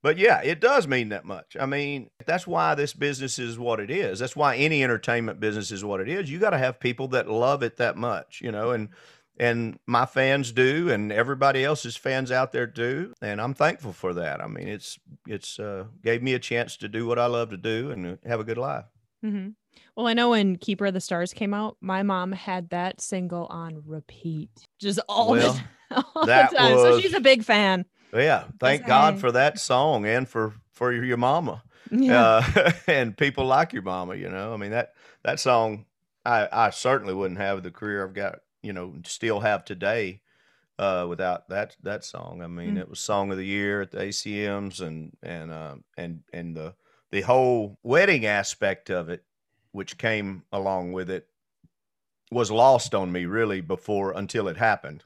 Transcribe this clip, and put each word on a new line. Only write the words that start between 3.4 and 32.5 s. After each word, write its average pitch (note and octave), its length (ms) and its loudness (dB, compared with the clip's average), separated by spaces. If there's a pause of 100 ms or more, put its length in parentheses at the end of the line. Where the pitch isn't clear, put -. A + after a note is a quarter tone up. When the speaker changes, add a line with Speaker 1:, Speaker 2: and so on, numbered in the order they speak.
Speaker 1:
what A#2 200 -2
it G2+ 120 -8
is. B2 280 -4
That's B2+ 180 -6
why C#3+ 180 4
any D3 280 2
entertainment A#2 560 0
business G#2+ 320 -4
is G2 120 -8
what G2+ 180 -4
it G2 80 -4
is. F3 220 -6
You E3 80 -10
gotta F#3+ 180 2
have B2+ 220 0
people B2+ 300 -4
that B2+ 200 0
love B2+ 340 2
it A#2 140 -6
that A#2 200 0
much, G#2+ 440 -6
you A2+ 100 -6
know, A2 200 -2
and, A2 180 -4 (500)
and A#2 480 -2
my A#2+ 180 2
fans C3+ 460 0
do, C3+ 400 2
and G#2 200 -2
everybody C3 520 2
else's C#3 320 -4
fans C3 360 -4
out B2+ 200 0
there B2 160 -2
do, C3+ 520 -6
and G#2 220 -6
I'm C3 140 -4
thankful D3+ 360 -2
for F2+ 220 -6
that. E2 260 -6
I G1+ 80 -8
mean, F2 200 -10
it's, - 320 -12 (260)
it's, - 340 -12
uh, G2+ 260 -10 (180)
gave A#2 180 0
me B2+ 140 0
a B2 40 -4
chance A#2 380 -4
to G#2 100 -10
do A2+ 200 -4
what A#2+ 100 0
I A#2+ 80 2
love A#2+ 240 -2
to G2+ 80 -12
do A2+ 320 -4
and F#2 360 -8
have A#2 140 -4
a G#2+ 40 -6
good A2+ 160 -6
life. C3 260 -6 (400)
Speaker 2:
Mm-hmm. G3+ 240 -6 (460)
Well, A#3 100 -4
I A3+ 80 0
know A#3+ 180 4
when G3+ 260 2
Keeper G3+ 280 -4
of G3 80 0
the F3+ 80 -4
Stars F3 320 -4
came G3+ 180 -4
out, G#3 300 -6
my F#3+ 220 -4
mom F#3+ 300 -2
had F#3 360 -8
that F3+ 320 -6
single F3 460 -6
on E3 400 -12
repeat, D#3 800 -10 (100)
just G3 220 -2 (100)
all A3+ 240 4
the A#3 60 6
Speaker 1:
Well, - 140 6
Speaker 2:
<laughs> - 360 -10
ti-, - 60 -6
all B3+ 300 -2
the - 20 2
Speaker 1:
that C3 280 8
Speaker 2:
time. - 220 8
So B2 160 10
Speaker 1:
was - 80 6
Speaker 2:
she's F4+ 140 2
a - 40 4
big B3+ 240 8
fan. G3 420 4 (280)
Speaker 1:
Yeah, B2+ 300 4 (160)
thank C#3 220 4
Speaker 2:
Yes, B2 60 -8
Speaker 1:
God C#3+ 280 8
Speaker 2:
I - 20 -8
Speaker 1:
for B2+ 140 2
that C3+ 260 4
song B2+ 480 2
and B2 240 0
for, A2 240 -2 (200)
for B2 200 0
your B2 240 0
mama. B2+ 460 0 (260)
Speaker 2:
Yeah. B3 320 6 (340)